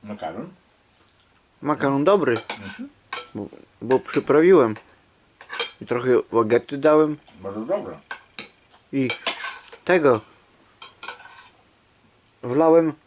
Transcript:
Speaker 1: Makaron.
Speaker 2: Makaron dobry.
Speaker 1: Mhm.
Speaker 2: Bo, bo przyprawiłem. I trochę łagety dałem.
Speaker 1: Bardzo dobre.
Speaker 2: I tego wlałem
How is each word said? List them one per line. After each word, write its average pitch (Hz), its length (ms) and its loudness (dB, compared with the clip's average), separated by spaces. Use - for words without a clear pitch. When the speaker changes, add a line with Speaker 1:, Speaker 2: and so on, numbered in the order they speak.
Speaker 1:
Makaron. 104 460 -12
Speaker 2:
Makaron 139 420 -2
dobry. 156 340 2
Speaker 1:
Mhm. 254 260 -16
Speaker 2:
Bo, 104 120 -10
bo 123 180 0
przyprawiłem. 143 760 4
I - 40 -14
trochę 123 240 -4
łagety 117 460 0
dałem. 151 400 2
Speaker 1:
Bardzo 101 200 -10
dobre. 120 380 -8
Speaker 2:
I 135 180 -2
tego 143 360 2
wlałem 160 500 4